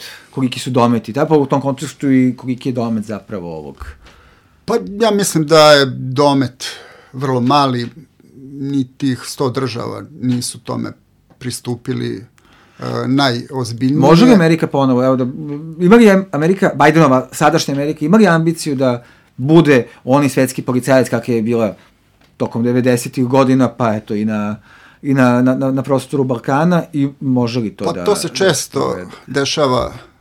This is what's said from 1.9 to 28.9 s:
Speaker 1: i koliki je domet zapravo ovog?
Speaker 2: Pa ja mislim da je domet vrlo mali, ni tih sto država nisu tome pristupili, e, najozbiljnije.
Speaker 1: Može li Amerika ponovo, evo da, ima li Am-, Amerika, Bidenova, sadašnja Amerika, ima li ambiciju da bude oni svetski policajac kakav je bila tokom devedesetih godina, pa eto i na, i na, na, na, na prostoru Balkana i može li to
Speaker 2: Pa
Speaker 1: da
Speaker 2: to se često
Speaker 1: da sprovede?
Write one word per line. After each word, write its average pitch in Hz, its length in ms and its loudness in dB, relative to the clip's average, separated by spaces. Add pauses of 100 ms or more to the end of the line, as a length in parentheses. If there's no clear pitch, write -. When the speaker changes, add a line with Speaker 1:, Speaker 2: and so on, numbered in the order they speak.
Speaker 1:
i 127 240 2
koliki 127 340 -8
je 131 40 -4
domet 117 320 -4
zapravo 95 520 -10
ovog? 73 300 -14 (800)
Speaker 2:
Pa 233 100 -2 (160)
ja 208 200 0
mislim 190 360 0
da 156 160 4
je 147 260 6
domet 131 760 -2 (480)
vrlo 131 280 -4
mali, 127 480 0 (640)
ni 139 340 -4
tih 127 340 -4
sto - 300 -6
država 113 520 -8 (100)
nisu 123 480 -6
tome 117 320 -8 (460)
pristupili, 120 840 -8 (540)
e, 123 60 -14 (240)
najozbiljnije. 131 920 -2
Speaker 1:
Može 165 240 6
li 254 100 6
Amerika 165 320 4
ponovo, 131 380 0
evo 131 120 2
da, 127 80 -2 (560)
ima 180 160 6
li 226 140 8
Am-, 190 220 2
Amerika, 165 440 0
Bidenova, 147 560 4
sadašnja 151 420 0
Amerika, 147 300 -4
ima 165 120 2
li 220 120 6
ambiciju 165 480 0
da 127 280 -2 (320)
bude 143 500 4 (200)
oni 139 220 2
svetski 127 340 -2
policajac 127 460 0
kakav 120 260 -4
je 113 80 0
bila 110 340 -2 (600)
tokom 117 260 -4
devedesetih 123 640 0
godina, 131 440 2
pa 117 240 -2
eto 107 200 -8
i 104 100 -2
na, 107 320 -4 (460)
i 143 120 -2
na, 123 280 2
na, 127 120 2
na, 135 180 -2
na 135 100 -4
prostoru 135 420 -2
Balkana 143 580 0 (100)
i 139 160 -2 (120)
može 123 400 -2
li 107 100 -4
to 98 140 -12
Speaker 2:
Pa 170 80 -2
Speaker 1:
da 90 120 -8
Speaker 2:
to 254 120 0
se - 120 -6
često - 520 -2
Speaker 1:
da 135 60 -2
sprovede? 107 240 -8 (140)